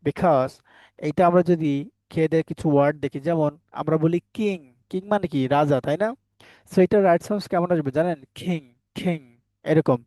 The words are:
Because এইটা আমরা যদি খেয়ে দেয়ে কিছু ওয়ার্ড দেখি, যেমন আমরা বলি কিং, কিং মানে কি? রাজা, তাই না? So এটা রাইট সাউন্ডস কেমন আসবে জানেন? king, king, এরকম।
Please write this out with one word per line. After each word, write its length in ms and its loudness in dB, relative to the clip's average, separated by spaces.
Because 460 0
এইটা 280 -2
আমরা 160 4
যদি 300 0
খেয়ে 180 0
দেয়ে 140 0
কিছু 320 -6
ওয়ার্ড 260 4
দেখি, 200 -6
যেমন 300 0
আমরা 240 -4
বলি 240 0
কিং, 240 -4
কিং 180 -8
মানে 180 -2
কি? 220 -4
রাজা, 320 2
তাই 160 -4
না? 120 -2
So 120 -4
এটা 200 2
রাইট 200 4
সাউন্ডস 260 -6
কেমন 260 -2
আসবে 160 -2
জানেন? 280 -2
king, 240 -6
king, 240 -4
এরকম। 420 2